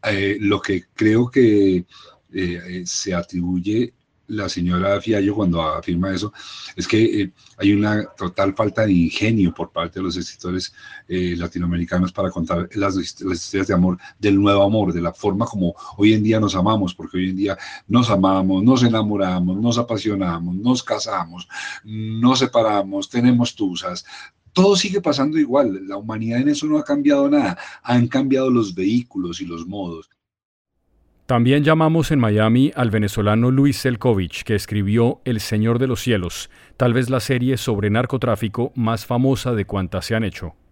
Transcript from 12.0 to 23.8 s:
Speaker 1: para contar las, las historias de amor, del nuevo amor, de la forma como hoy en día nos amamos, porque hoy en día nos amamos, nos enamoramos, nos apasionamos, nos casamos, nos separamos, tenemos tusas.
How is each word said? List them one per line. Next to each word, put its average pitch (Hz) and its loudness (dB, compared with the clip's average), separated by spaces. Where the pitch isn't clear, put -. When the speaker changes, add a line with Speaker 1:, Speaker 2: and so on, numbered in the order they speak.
Speaker 1:
para 95 -2
contar 87 -4
las, 98 -2
las 92 -2
historias 95 -6
de 101 0
amor, 90 2
del 101 2
nuevo 101 4
amor, 101 2
de 85 -2
la 85 -4
forma 104 -2
como 92 -2
hoy 107 6
en 107 2
día 110 2
nos 98 0
amamos, 95 0
porque 85 -10
hoy 92 -2
en 92 -6
día 98 -2
nos 117 2
amamos, 95 2
nos 127 6
enamoramos, 98 0
nos 117 0
apasionamos, 95 -4
nos 120 0
casamos, 92 -8
nos 110 0
separamos, 104 0
tenemos 120 2
tusas. 90 -6